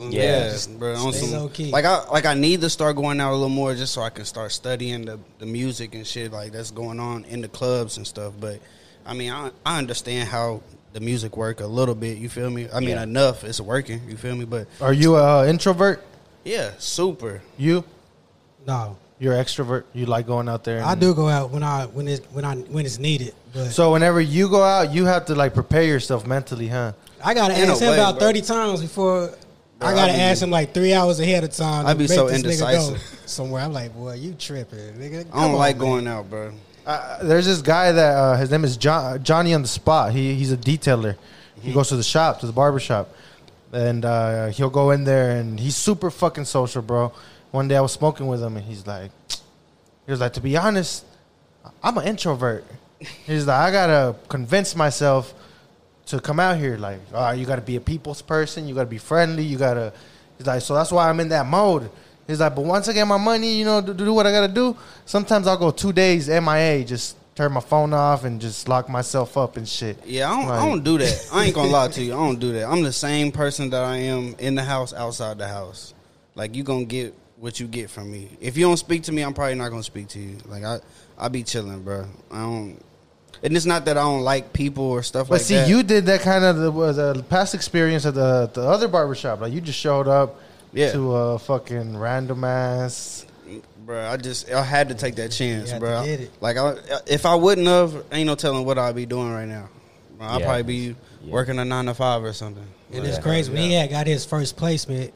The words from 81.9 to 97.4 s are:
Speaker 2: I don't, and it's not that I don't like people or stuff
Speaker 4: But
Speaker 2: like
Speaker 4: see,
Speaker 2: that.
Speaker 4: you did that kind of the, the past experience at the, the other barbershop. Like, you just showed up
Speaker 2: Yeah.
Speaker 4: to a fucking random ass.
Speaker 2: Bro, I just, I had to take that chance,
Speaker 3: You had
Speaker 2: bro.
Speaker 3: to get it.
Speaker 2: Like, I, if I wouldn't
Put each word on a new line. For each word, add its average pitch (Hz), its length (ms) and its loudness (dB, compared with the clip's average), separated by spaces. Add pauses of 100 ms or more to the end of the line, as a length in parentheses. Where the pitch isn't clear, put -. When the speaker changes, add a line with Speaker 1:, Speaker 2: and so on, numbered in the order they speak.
Speaker 2:
I 107 100 -10
don't, 113 400 -8 (640)
and 156 140 0
it's 165 80 0
not 170 200 0
that 151 120 0
I 143 40 2
don't 143 200 0
like 131 320 -2
people 139 320 -2
or 123 180 -2
stuff 127 240 -4
Speaker 4:
But 175 80 2
Speaker 2:
like - 60 4
Speaker 4:
see, 196 140 2
Speaker 2:
that. 139 120 6
Speaker 4:
you 226 160 6
did 202 220 4
that 190 160 4
kind 190 240 4
of 180 120 6
the, 160 140 2 (420)
the 131 100 -4
past 185 300 0
experience 160 520 2
at 147 80 0
the, 127 400 2
the 123 80 -6
other 202 260 2
barbershop. 139 540 0
Like, 113 100 -4
you 156 80 -4
just 156 180 -8
showed 139 300 2
up 139 320 2 (320)
Speaker 2:
Yeah. 143 220 0
Speaker 4:
to 131 220 0
a 120 240 0
fucking 120 580 -4
random 127 480 -4
ass. 127 800 -4 (600)
Speaker 2:
Bro, 113 240 -8
I 123 60 -4
just, 127 340 -8
I 131 140 0
had 143 260 2
to 127 60 -6
take 120 200 -6
that 113 160 -6
chance, 117 360 -4
Speaker 3:
You 120 60 -8
had 117 80 -6
Speaker 2:
bro. 117 200 -2
Speaker 3:
to 139 60 -4
get 147 140 -4
it. 123 180 -14
Speaker 2:
Like, 117 160 -2
I, 139 200 0 (320)
if 147 180 0
I 170 100 6
wouldn't 180 320 4